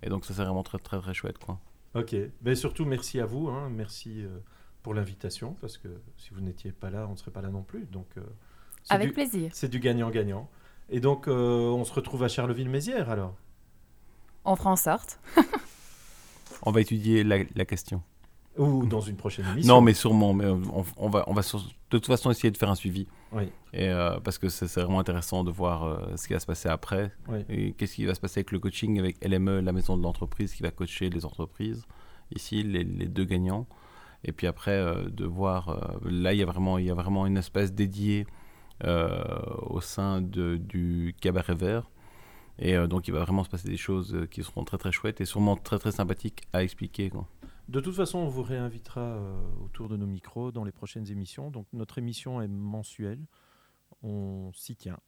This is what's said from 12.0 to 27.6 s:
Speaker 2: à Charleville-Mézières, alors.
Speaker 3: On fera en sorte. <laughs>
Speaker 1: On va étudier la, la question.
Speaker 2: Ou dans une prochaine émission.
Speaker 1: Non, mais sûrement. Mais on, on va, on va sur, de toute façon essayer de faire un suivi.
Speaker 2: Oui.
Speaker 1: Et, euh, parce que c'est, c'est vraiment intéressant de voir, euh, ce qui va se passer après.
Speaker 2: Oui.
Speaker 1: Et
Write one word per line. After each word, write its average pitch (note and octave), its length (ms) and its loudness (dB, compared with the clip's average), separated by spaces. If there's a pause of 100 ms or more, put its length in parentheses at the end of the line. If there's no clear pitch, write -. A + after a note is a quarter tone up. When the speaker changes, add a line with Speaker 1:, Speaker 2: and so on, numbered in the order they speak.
Speaker 2:
à C3 60 2
Charleville-Mézières, C3 840 -2
alors. G2 240 -2 (1080)
Speaker 3:
On F#3+ 100 6
fera F#3+ 160 2
en F#3 60 6
sorte. - 420 0 (180)
<laughs> - 1300 0
Speaker 1:
On - 100 2
va A2 80 8
étudier A2 440 6
la, G#2 140 8 (160)
la F#2+ 100 2
question. F2+ 380 -4 (540)
Speaker 2:
Ou C#3 300 4
dans A2 140 2
une G#2 160 -4
prochaine F#2+ 360 -4
émission. B2 240 10
Speaker 1:
Non, B2 40 12
mais A2+ 140 12
sûrement. G#2+ 400 8
Mais G2+ 120 4
on, F#2+ 380 2 (120)
on G#2+ 120 0
va, G2+ 200 4
on - 40 0
va G2+ 100 4
sur, G#2 180 -2
de F#2 40 -8 (260)
toute A2+ 160 4
façon B2+ 260 4
essayer A2+ 180 4
de G2+ 60 -4
faire G2+ 140 2
un G2 40 6
suivi. F#2+ 320 -2 (240)
Speaker 2:
Oui. G#2+ 140 0 (280)
Speaker 1:
Et, F#2+ 160 0
euh, F2 300 2
parce F#2 200 -4
que F#2+ 100 0
c'est, F2+ 180 -4
c'est F2 160 -2
vraiment F#2 160 2
intéressant F2+ 460 0
de F2 80 -2
voir, F2 320 0
euh, F2 320 -4
ce - 100 -8
qui - 60 -4
va F2 80 0
se - 60 -10
passer F2 220 -2
après. F#2+ 440 -2 (160)
Speaker 2:
Oui. G#2+ 200 -4
Speaker 1:
Et G2+ 260 -2